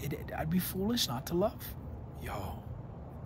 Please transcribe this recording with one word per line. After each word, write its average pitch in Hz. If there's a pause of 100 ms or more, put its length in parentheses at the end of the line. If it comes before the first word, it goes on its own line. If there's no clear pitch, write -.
It, 139
it, -
I'd 156
be 180
foolish 208
not 123
to 170
love 202 (580)
y'all. - (640)